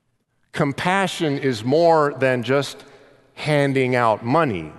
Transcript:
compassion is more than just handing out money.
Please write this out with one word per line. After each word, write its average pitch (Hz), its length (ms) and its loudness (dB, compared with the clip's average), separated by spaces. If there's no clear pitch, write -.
compassion 170 880 -2
is 131 240 -4
more 151 500 4
than 127 300 0
just 135 400 -2
handing 139 600 0
out 113 280 2
money. 117 560 0